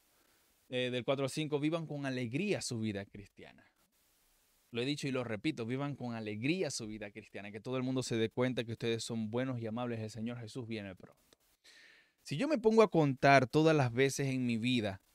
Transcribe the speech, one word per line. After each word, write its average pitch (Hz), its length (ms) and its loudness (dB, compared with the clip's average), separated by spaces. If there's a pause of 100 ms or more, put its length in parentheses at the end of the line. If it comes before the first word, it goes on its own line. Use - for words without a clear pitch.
(680)
eh, 127 200 0
del 123 140 -2
cuatro 139 220 0
al 127 40 0
cinco, 151 300 -2
"Vivan 156 260 0
con 143 200 -6
alegría 131 560 -2
su 117 180 -4
vida 101 260 -2
cristiana". 95 580 -20 (1080)
Lo 117 100 -4
he 127 40 0
dicho 147 220 -2
y 135 40 -2
lo 127 120 0
repito, 113 420 -2
vivan 135 300 -2
con 120 200 -6
alegría 117 540 -2
su 117 180 -8
vida 104 240 -10
cristiana, 101 400 -14
que 104 100 -10
todo 127 160 -2
el 127 60 0
mundo 131 200 0
se 117 140 -2
dé 113 120 4
cuenta 123 360 0
que 117 80 -6
ustedes 113 300 -2
son 113 260 -4
buenos 123 320 -2
y 113 60 -4
amables, 117 340 -4
el 110 80 -6
Señor 113 280 -6
Jesús 120 300 -10
viene 101 280 -6
pronto. - 420 -20 (840)
Si - 120 -8
yo 226 140 0
me 302 80 2
pongo 220 240 6
a 208 80 8
contar 139 580 6
todas 156 280 6
las 123 180 2
veces 135 340 2
en 131 180 -2
mi 117 120 0
vida, 107 440 0 (140)